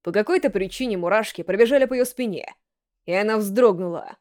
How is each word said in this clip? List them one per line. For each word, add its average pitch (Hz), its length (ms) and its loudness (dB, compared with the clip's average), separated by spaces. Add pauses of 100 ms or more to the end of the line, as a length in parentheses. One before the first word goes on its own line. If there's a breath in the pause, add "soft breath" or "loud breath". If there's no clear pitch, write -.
По 175 120 -6
какой-то 277 360 2
причине 196 480 -4
мурашки 180 460 -2
пробежали 233 420 4
по 254 80 -4
ее 254 140 0
спине, 226 480 -8 (500)
и 170 80 -4
она 208 240 0
вздрогнула. 196 840 0